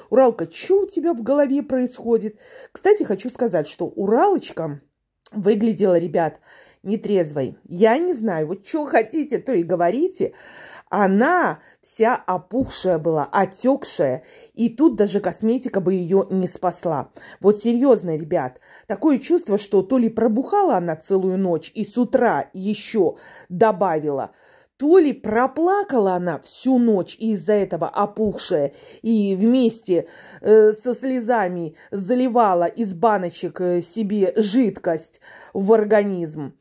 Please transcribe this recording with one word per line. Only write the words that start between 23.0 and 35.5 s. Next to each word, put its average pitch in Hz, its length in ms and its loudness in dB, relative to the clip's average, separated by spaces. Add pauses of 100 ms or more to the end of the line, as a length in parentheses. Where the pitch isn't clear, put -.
добавила – 165 800 0 (460)
то 320 220 4
ли 294 140 4
проплакала 262 1000 0
она 180 260 -4
всю - 380 0
ночь 214 420 2
и 220 140 -2
из-за 175 180 -2
этого 185 360 0
опухшая, 202 840 -2 (300)
и 208 340 0
вместе, 220 720 2 (320)
э, 214 320 6
со 226 220 -4
слезами 214 840 -4 (160)
заливала 214 720 2
из 196 280 -4
баночек, 180 680 -2
э, 175 220 0
себе 196 520 -2
жидкость 202 840 0 (320)